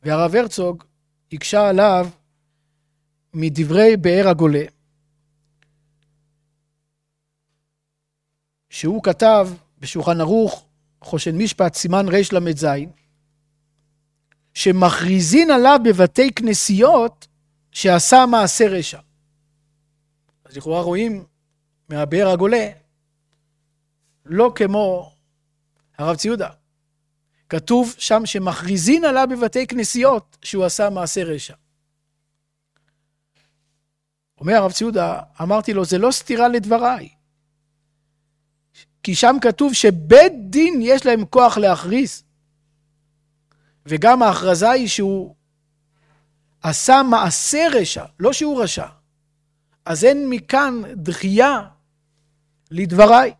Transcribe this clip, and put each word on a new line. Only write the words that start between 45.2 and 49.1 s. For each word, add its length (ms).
עשה 400
מעשה 600
רשע, 320
לא 140
שהוא 300
רשע. 240